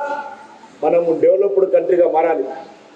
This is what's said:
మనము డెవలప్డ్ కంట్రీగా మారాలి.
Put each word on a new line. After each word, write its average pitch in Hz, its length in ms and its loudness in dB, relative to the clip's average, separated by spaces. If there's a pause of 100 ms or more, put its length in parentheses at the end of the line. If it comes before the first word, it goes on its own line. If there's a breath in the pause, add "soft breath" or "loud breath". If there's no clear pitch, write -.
(840)
మనము 170 260 0 (140)
డెవలప్డ్ 190 500 2
కంట్రీగా 175 400 2
మారాలి. 156 320 0 (500)